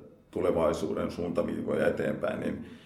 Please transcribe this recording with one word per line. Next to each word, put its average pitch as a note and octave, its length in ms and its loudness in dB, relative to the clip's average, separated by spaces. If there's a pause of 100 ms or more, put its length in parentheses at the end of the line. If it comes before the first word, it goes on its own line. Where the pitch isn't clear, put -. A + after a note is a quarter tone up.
(300)
tulevaisuuden E2 800 2
suuntaviivoja D#2 760 0
eteenpäin, - 540 0
niin - 260 -4 (200)